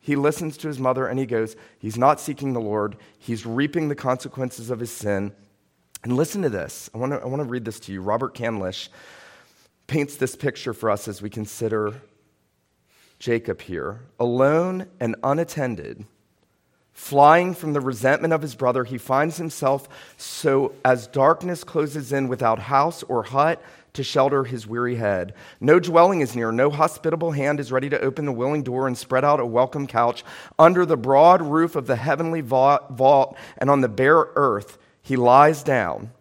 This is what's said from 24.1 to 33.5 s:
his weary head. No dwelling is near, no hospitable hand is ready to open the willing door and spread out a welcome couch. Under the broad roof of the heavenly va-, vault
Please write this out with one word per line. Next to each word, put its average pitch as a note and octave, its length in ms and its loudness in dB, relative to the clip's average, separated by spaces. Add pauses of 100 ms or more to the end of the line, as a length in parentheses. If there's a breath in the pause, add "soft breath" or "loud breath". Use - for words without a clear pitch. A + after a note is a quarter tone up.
his A#2+ 220 -10
weary A#2+ 300 -4
head. G2+ 380 -2 (260 loud breath)
No D#3 200 6
dwelling F3 400 4
is A#2+ 160 -4
near, A2+ 160 -4
no C3 180 2
hospitable D#3 640 -2
hand C#3+ 260 -2
is B2+ 140 -8
ready C3 160 -2
to C#3 120 -2
open C3+ 260 -4
the C#3 60 -4
willing C3+ 300 -2
door B2+ 240 -4
and B2+ 100 -2
spread C3 280 0
out D3 160 4
a A#2+ 60 -2
welcome C3 420 0
couch. A#2 340 0 (340 loud breath)
Under F3 300 6
the D#3+ 100 2
broad C#3+ 460 6
roof D#3 320 0
of C3+ 120 -4
the B2+ 100 0
heavenly D#3+ 460 -2
va-, C3+ 380 4 (100)
vault C3 460 4 (200 loud breath)